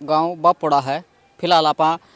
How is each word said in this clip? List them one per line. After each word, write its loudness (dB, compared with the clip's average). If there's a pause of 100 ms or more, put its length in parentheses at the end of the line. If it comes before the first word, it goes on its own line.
गांव -2
बापोड़ा 0
है। -6 (360)
फिलहाल 2
आप 0 (160)